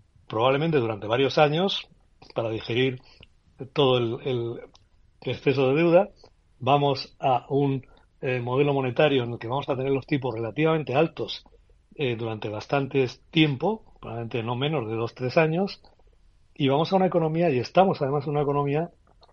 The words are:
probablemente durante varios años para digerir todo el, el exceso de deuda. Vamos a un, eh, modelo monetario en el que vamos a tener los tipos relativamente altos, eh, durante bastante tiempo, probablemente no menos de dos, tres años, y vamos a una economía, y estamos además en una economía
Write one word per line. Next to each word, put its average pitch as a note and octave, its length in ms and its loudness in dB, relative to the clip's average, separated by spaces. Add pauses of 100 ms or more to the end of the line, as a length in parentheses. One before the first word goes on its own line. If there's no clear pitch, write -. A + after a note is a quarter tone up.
(280)
probablemente C#3 500 2
durante G#2+ 300 -2
varios B2+ 300 2
años D#3+ 500 0 (480)
para A2+ 140 -2
digerir B2+ 500 -2 (720)
todo C3 260 4
el, A#2+ 260 -2
el A#2+ 360 -4 (640)
exceso C3 460 0
de C3 60 2
deuda. E3+ 360 4 (500)
Vamos C#3 580 0
a B2+ 300 0
un, C3+ 360 0 (360)
eh, B2+ 180 -2
modelo C3 340 0
monetario C3+ 520 2
en A#2+ 80 -6
el A2+ 80 -8
que A2+ 80 -8
vamos C#3 200 -4
a D3 60 -2
tener C3 160 -2
los C3+ 160 -2
tipos C3 260 -2
relativamente B2+ 640 -2
altos, C#3+ 500 -2 (520)
eh, B2 180 -2
durante A2 340 -6
bastante C3+ 560 -2 (280)
tiempo, D#3 500 0 (180)
probablemente A2+ 440 -6
no A#2+ 100 -4
menos C3+ 340 -4
de A2+ 60 -6
dos, A2+ 220 -6
tres B2+ 200 -6
años, E3 460 0 (720)
y C#3 140 0
vamos D#3 240 0
a G3 40 4
una F#3+ 100 4
economía, E3 440 0
y B2+ 80 0
estamos F3 440 2
además C#3 220 -2
en D3+ 80 -4
una D3 100 0
economía C#3+ 480 -2 (420)